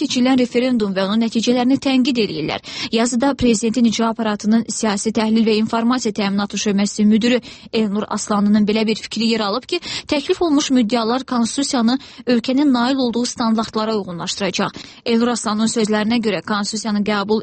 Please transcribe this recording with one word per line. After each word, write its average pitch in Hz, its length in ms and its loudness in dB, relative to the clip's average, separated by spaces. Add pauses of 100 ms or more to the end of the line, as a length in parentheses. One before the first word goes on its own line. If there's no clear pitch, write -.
keçirilən 254 380 2
referendum 240 560 0
və 190 120 0
onun 226 180 2
nəticələrini 247 560 2
tənqid 254 420 2
eləyirlər. 156 380 -4 (300)
Yazıda 247 440 0
prezidentin 233 540 2
icra 226 240 0
aparatının 220 560 0
siyasi 208 420 -2
təhlil 220 360 2
və 214 120 2
informasiya 233 540 0
təminatı 202 440 -2
şöbəsi 208 480 0
müdiri 226 360 4 (320)
Elnur 214 340 0
Aslanlının 208 600 2
belə 220 200 2
bir 220 80 0
fikri 220 380 -4
yer 226 60 0
alıb 214 260 -2
ki, 349 140 -4 (280)
təklif 302 340 -2
olunmuş 294 300 2
müddialar 240 520 0
konstitusiyanı 247 760 0 (300)
ölkənin 254 460 2
nail 247 220 2
olduğu 247 300 0
standartlara 220 680 -2
uyğunlaşdıracaq. 185 760 -4 (340)
Elnur 233 220 2
Aslanlının 220 400 -2
sözlərinə 214 540 0
görə 196 200 -2
konstitusiyanın 208 600 -2
qəbul 208 400 0